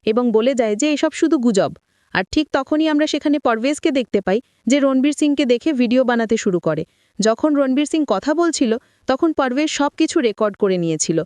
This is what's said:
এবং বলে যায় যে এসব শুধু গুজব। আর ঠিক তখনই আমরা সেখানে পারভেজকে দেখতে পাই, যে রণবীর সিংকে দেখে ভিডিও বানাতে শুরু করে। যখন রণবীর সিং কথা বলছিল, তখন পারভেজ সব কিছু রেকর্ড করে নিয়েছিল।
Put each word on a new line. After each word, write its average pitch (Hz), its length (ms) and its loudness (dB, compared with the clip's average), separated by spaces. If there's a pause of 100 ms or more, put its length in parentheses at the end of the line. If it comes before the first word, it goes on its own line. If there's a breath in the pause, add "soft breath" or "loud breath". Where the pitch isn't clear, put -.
এবং 233 260 0
বলে 226 240 2
যায় 220 200 0
যে 294 180 0
এসব 302 180 0
শুধু 320 260 0
গুজব। 202 360 2 (400)
আর 180 180 0
ঠিক 302 200 0
তখনই 302 360 0
আমরা 302 200 0
সেখানে 294 320 -2
পারভেজকে 269 520 0
দেখতে 226 300 -2
পাই, 196 200 0 (260)
যে 277 120 4
রণবীর 269 380 2
সিংকে 294 280 0
দেখে 247 280 0
ভিডিও 247 300 2
বানাতে 226 340 0
শুরু 180 220 -2
করে। 160 260 -4 (340)
যখন 226 360 0
রণবীর 277 300 0
সিং 302 220 -2
কথা 220 260 -2
বলছিল, 302 440 0 (300)
তখন 294 260 0
পারভেজ 277 360 -2
সব 285 280 -2
কিছু 320 220 0
রেকর্ড 214 360 0
করে 190 220 0
নিয়েছিল। 165 480 -2